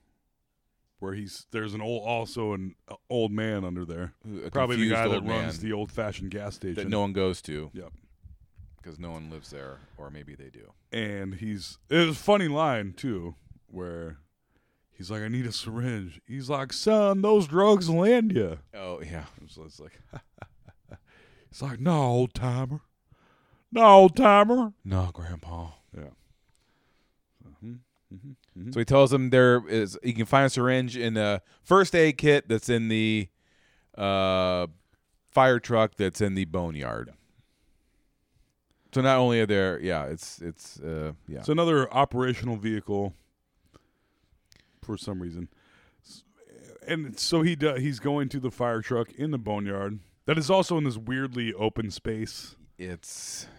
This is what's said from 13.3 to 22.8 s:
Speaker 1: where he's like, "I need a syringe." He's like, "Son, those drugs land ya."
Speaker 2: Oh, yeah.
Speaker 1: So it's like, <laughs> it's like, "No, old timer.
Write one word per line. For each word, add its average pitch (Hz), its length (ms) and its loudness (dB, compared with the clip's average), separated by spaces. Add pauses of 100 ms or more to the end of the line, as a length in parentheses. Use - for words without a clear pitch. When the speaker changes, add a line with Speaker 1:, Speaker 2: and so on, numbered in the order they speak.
Speaker 1:
where 85 500 -12 (720)
he's 90 180 -16
like, 107 120 -8
"I 110 80 -6
need 123 160 -4
a 110 80 -8
syringe." 110 720 -8
He's 127 220 -12
like, 135 240 -6
"Son, 202 480 2
those 208 260 4
drugs 185 420 4
land 214 440 4
ya." 92 220 -2 (180)
Speaker 2:
Oh, 92 280 -10
yeah. 82 220 -10 (240)
Speaker 1:
So 80 160 -20
it's 78 160 -20
like, 76 220 -20 (100)
<laughs> - 800 -20 (580)
it's - 120 -18
like, 131 180 -8
"No, 156 240 2
old 123 300 2
timer. 127 480 -4 (920)